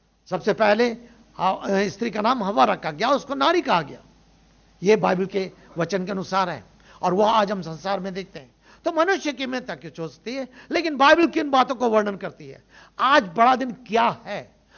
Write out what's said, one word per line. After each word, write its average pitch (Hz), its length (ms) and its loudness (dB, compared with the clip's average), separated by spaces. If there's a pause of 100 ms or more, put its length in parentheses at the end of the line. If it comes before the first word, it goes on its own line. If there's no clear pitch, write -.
(300)
सबसे 185 220 0
पहले 214 360 4 (500)
हा-, 185 320 -2
स्त्री 196 400 -2
का 208 100 -4
नाम 233 220 0
हवा 220 220 4
रखा 175 260 0
गया, 185 200 -2
उसको 277 240 -2
नारी 320 260 2
कहा 220 220 0
गया। 127 180 -14 (840)
ये 208 140 6
बाइबल 185 300 0
के 190 240 -6 (280)
वचन 180 260 -2
के 196 80 -8
अनुसार 190 380 -2
है 123 140 -10 (380)
और 180 120 2
वो 202 80 2
आज 214 300 2
हम 190 100 -4
संसार 160 380 -6
में 185 140 -8
देखते 180 240 -10
हैं। 131 160 -20 (300)
तो 339 80 -2
मनुष्य 320 400 0
की 254 140 -8
महत्ता 247 280 -8
क्यों 160 220 -14
सोचती 170 380 -10
है, 262 140 -8 (220)
लेकिन 320 260 -2
बाइबल 311 300 6
किन 302 240 -4
बातों 262 240 2
को 233 140 -2
वर्णन 208 280 0
करती 156 320 -14
है? - 160 -20 (340)
आज 262 240 4
बड़ा 226 340 2
दिन 254 160 -6
क्या 214 520 0
है 180 320 -12 (220)